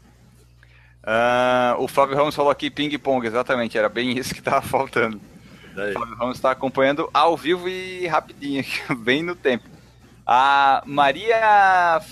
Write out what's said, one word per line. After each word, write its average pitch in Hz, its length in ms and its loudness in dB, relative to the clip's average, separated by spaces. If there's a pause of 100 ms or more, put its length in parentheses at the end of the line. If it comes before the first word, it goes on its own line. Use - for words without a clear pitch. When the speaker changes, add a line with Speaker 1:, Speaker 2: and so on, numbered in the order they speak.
(1040)
Speaker 1:
Ah, 123 760 2
o 131 80 -2
Fábio 135 300 0
Ramos 143 180 0
falou 143 160 2
aqui 143 200 -2
ping-pong, 135 560 -2
exatamente, 120 500 -2
era 107 120 2
bem 120 300 -2
isso - 160 -8
que - 80 -18
tava 139 240 0
faltando. 117 540 -2 (540)
Speaker 2:
Daí. 101 200 -6
Speaker 1:
O - 60 -6
Fábio 113 160 -10
Ramos 120 240 -6
tá 131 100 0
acompanhando 135 640 0
ao 156 240 2
vivo 175 320 -4
e 185 380 -8
rapidinho, 143 540 -4
aqui, - 280 -8
<laughs> 151 80 -2
bem 123 260 -2
no 175 140 -8
tempo. 123 320 -2 (580)
A 135 600 4
Maria, 185 1120 2 (120)